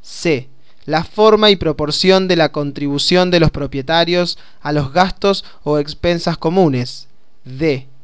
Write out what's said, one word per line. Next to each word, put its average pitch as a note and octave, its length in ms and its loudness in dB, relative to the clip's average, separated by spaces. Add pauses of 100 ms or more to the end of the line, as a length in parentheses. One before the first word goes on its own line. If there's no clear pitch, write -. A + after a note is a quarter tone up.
C. - 480 -2 (360)
La D#3 180 0
forma G#3+ 480 6
y G3 40 6
proporción F3 720 2
de F3+ 80 4
la D#3 160 2
contribución C#3+ 800 0
de F3 100 4
los D#3 120 6
propietarios E3 880 -2 (200)
a - 120 -6
los C#3+ 200 0
gastos F#3+ 540 0 (160)
o D3 160 -2
expensas E3+ 580 -2
comunes. D#3+ 720 0 (380)
D. C3 400 -2 (180)